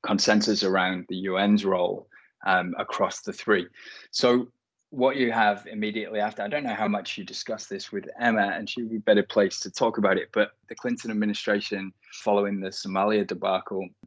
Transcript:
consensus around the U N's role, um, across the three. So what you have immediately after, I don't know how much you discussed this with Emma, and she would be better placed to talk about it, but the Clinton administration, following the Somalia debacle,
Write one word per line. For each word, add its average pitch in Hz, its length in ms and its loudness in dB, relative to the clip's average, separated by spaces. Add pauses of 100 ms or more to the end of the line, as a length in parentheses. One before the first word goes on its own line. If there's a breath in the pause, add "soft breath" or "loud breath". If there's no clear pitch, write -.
consensus 107 600 2
around 92 440 0
the 90 80 -6
U 92 220 -2
N's 104 260 4
role, 92 460 0 (360 soft breath)
um, 90 320 2
across - 440 -2
the 98 100 -8
three. 98 340 0 (460 loud breath)
So 123 380 2 (420)
what 135 260 2
you 120 140 2
have 107 360 2
immediately 107 540 -4
after, 107 200 -2
I 101 60 -4
don't 147 160 -4
know 117 100 -4
how 104 140 -2
much 101 300 -4
you 95 80 -10
discussed - 440 -8
this 98 220 -10
with 101 140 -8 (120)
Emma, 110 360 2
and 101 160 -8
she 123 120 -8
would 113 100 -6
be 113 80 -4
better 104 240 4
placed - 400 2
to 95 80 -10
talk 117 260 0
about 95 200 4
it, - 140 -6
but 104 200 2 (180)
the - 60 -14
Clinton 117 360 -6
administration, 104 800 -2 (220)
following 101 480 0
the 95 80 -6
Somalia 98 580 0
debacle, 95 580 -2 (220)